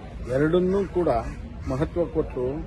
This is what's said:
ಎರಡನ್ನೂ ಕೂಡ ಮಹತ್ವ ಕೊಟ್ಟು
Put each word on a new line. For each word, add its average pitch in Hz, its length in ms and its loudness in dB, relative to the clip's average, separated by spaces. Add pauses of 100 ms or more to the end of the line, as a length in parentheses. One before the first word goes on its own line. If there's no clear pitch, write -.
(320)
ಎರಡನ್ನೂ 180 520 4
ಕೂಡ 175 240 0 (600)
ಮಹತ್ವ 160 360 0
ಕೊಟ್ಟು 143 400 -2 (220)